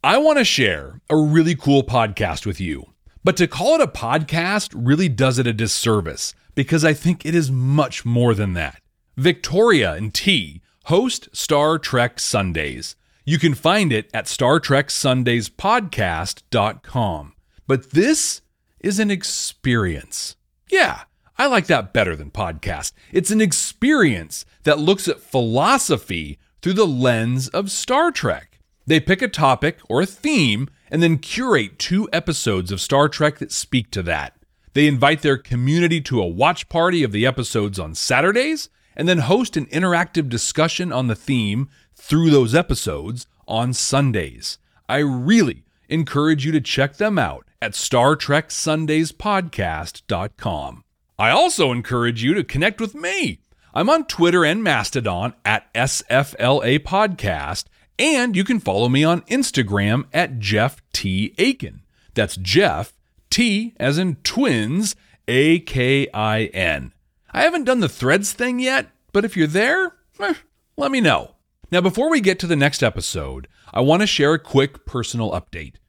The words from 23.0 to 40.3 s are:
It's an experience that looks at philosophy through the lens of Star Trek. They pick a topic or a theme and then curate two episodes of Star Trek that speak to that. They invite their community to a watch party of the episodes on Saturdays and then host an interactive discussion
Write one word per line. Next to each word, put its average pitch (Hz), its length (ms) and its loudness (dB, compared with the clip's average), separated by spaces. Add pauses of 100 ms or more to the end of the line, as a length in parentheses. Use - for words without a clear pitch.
It's - 180 0
an 214 120 2
experience 180 1040 0 (180)
that 151 160 2
looks 185 280 2
at - 120 -4
philosophy 117 1200 0 (220)
through 185 120 -2
the 202 140 2
lens 123 600 0
of 196 200 -4
Star 294 420 0
Trek. - 480 -6 (280)
They 156 120 4
pick 185 220 0
a 254 60 -2
topic 151 500 0 (100)
or 135 140 0
a 190 60 0
theme 139 640 0 (200)
and 165 140 2
then 165 160 4
curate 185 580 -2
two 196 340 -2
episodes 107 600 -2
of 95 100 -6
Star 139 260 2
Trek 151 300 0
that - 140 -10
speak - 400 -4
to 95 120 -4
that. 78 320 -4 (380)
They 147 140 4
invite 143 340 2
their 139 160 0
community 156 640 0
to 123 200 -2
a 90 60 -2
watch 123 420 0
party 170 340 2
of 110 80 -2
the 104 140 0
episodes 113 520 -2
on 80 160 -8
Saturdays 208 760 0 (260)
and 165 120 -2
then 175 120 2
host 196 360 0
an 147 120 -2
interactive 170 600 0
discussion 156 640 -2